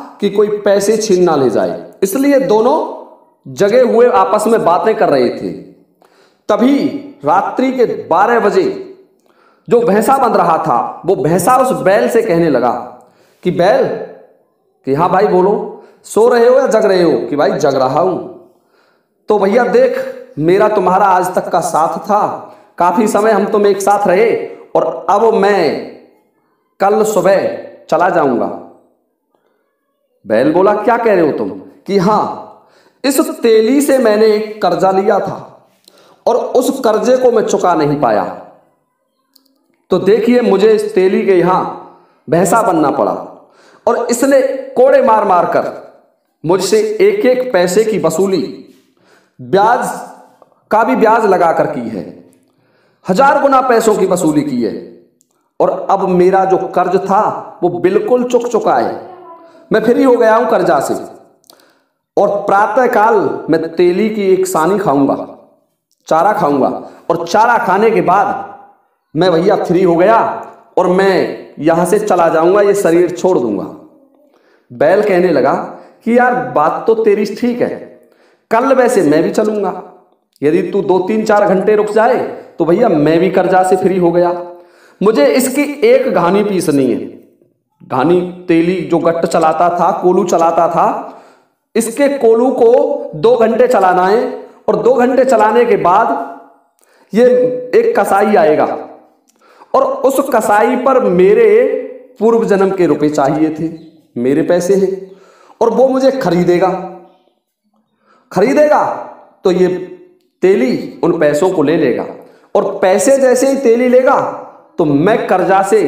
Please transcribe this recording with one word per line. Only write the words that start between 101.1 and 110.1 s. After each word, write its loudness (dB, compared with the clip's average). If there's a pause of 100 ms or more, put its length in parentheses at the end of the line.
पूर्व 2
जन्म 0
के 0
रुपए 0
चाहिए 0
थे, -8 (440)
मेरे 0
पैसे 0
हैं -4 (500)
और 2
वो 2
मुझे 2
खरीदेगा। 0 (1600)
खरीदेगा 2 (600)
तो 2
ये 2 (720)